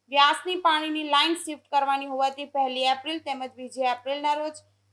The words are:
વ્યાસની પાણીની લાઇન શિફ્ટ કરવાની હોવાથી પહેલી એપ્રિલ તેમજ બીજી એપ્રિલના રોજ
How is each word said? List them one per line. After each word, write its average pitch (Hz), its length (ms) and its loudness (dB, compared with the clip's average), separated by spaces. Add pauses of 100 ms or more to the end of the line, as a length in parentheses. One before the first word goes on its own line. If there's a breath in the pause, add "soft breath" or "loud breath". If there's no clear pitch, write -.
વ્યાસની 294 480 4
પાણીની 311 460 0
લાઇન 302 320 2
શિફ્ટ 320 300 -10
કરવાની 277 420 0
હોવાથી 269 380 -2
પહેલી 262 380 -2
એપ્રિલ 262 360 0
તેમજ 262 380 -8
બીજી 247 240 -10
એપ્રિલના 269 540 0
રોજ 302 180 -4 (400)